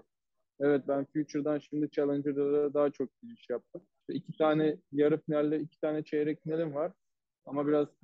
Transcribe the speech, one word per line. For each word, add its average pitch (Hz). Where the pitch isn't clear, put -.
evet, 143
ben 139
Future'dan 147
şimdi 147
Challenger'da 143
da 147
daha 147
çok 135
giriş 117
yaptım. 123
İşte -
iki 160
tane 156
yarı 147
finalle 151
iki 147
tane 156
çeyrek 151
finalim 160
var. 165
Ama 139
biraz 147